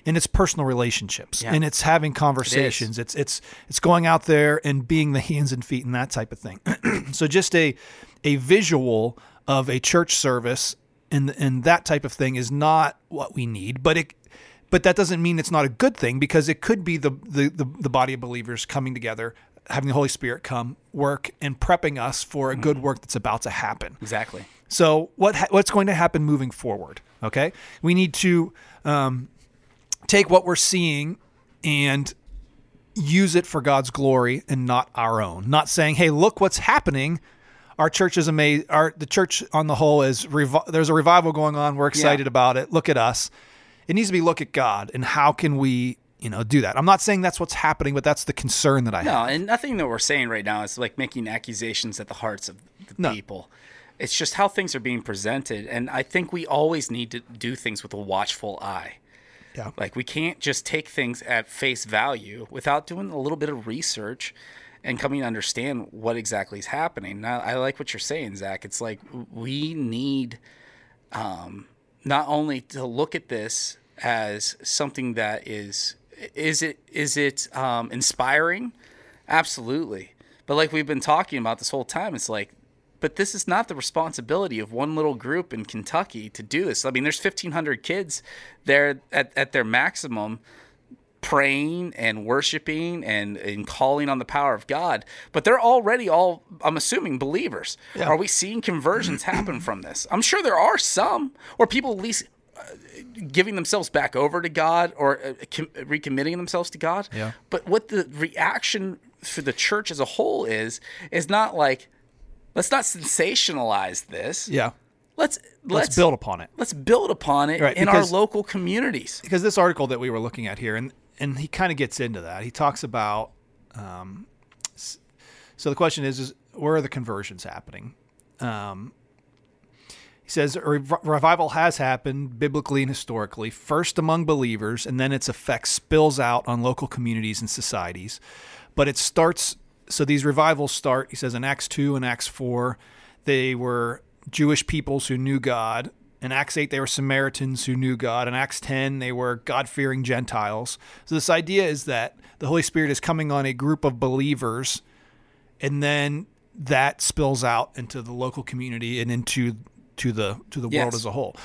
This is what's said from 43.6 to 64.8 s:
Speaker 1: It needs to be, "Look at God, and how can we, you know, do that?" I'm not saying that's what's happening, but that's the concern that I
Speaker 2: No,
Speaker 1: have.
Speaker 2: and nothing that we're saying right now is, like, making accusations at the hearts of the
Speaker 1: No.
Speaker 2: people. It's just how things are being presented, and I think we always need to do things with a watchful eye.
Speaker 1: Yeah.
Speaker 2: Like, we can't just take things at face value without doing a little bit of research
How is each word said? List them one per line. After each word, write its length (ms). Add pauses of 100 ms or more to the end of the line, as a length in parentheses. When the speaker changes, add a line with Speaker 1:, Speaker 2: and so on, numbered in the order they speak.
Speaker 1:
It 80
needs 140
to 40
be, 100
"Look 180
at 120
God, 420
and 100
how 280
can 260
we, 400 (200)
you 120
know, 120
do 200
that?" 160
I'm 80
not 160
saying 200
that's 180
what's 140
happening, 400
but 100
that's 200
the 80
concern 520
that 100
I 80
Speaker 2:
No, 100
Speaker 1:
have. 180
Speaker 2:
and 160
nothing 320
that 100
we're 100
saying 320
right 140
now 180
is, 160
like, 180
making 320
accusations 720
at 80
the 60
hearts 340
of 80 (320)
the 80
Speaker 1:
No. 160
Speaker 2:
people. 380 (480)
It's 180
just 180
how 140
things 260
are 60
being 220
presented, 640
and 240
I 120
think 300
we 140
always 440
need 200
to 100
do 340
things 280
with 100
a 60
watchful 640
eye. 320 (600)
Speaker 1:
Yeah. 220
Speaker 2:
Like, 200
we 60
can't 380
just 240
take 240
things 340
at 240
face 380
value 640
without 360
doing 240
a 80
little 180
bit 140
of 160
research 680 (480)